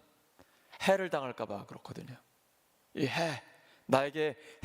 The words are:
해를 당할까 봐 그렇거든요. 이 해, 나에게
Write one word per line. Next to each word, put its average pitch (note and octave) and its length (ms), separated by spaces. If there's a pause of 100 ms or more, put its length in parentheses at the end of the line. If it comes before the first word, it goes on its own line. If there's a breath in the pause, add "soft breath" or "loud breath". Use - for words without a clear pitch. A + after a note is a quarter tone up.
(840 loud breath)
해를 F#3+ 280
당할까 C3+ 360
봐 G2+ 220
그렇거든요. - 500 (760)
이 C#3 120
해, D#3 340 (440 loud breath)
나에게 C#3+ 520 (280 loud breath)